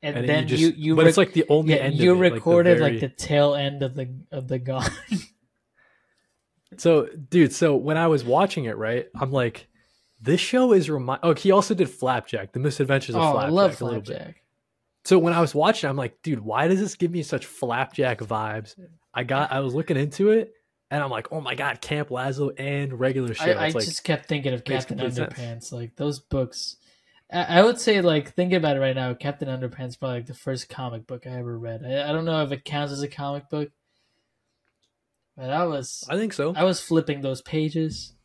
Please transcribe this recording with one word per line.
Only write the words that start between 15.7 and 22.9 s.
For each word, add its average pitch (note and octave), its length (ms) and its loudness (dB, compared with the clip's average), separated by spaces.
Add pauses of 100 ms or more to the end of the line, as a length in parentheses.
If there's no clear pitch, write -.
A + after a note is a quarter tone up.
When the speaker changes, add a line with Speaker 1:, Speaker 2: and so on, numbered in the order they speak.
Speaker 2:
I'm C3+ 60 -4
like, B2+ 260 -8
"Dude, D3 160 -4
why A2 300 0
does F#3+ 100 2
this G3 160 -4
give F3 160 -2
me F3 140 -6
such C#3 200 -6
Flapjack B2+ 760 -4
vibes?" A2 560 -8 (360)
I B2 120 -4
got, C3+ 260 -2
I C3+ 100 -4
was C3 140 -4
looking D#3 220 -2
into D3 340 0
it, A3 220 0 (400)
and D3 100 -2
I'm C#3 80 -6
like, A2+ 220 -8
"Oh D#3 80 -6
my B2+ 160 -6
God, C3+ 240 -4
Camp D3 300 -4
Lazlo C3 460 -4
and C#3 440 -6